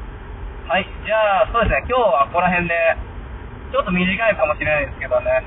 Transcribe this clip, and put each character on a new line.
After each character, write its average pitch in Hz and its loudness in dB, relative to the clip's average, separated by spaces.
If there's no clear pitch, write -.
は 165 2
い。 185 -6
じ 202 -4
ゃ 202 4
あ、 - 0
そ 226 2
う 196 4
で - -
す 147 2
ね。 139 -2
今 247 0
日 - 4
は 196 4
こ 170 2
こ - -
ら 180 2
辺 175 0
で、 170 0
ち - -2
ょ - 4
っ - -8
と 196 -2
短 180 2
い 196 2
か 156 2
も 151 0
し 151 -12
れ 151 0
な 147 2
い 139 -2
で 135 -12
す - -14
け - -8
ど 123 2
ね。 127 0